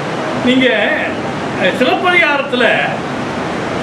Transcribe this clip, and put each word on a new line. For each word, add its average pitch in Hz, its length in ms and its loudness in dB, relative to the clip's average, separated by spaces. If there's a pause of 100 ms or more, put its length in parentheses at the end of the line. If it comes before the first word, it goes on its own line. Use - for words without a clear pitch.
(440)
நீங்க, 254 220 4 (960)
அஹ், 185 160 2
சிலப்பதிகாரத்துல 294 880 2 (1200)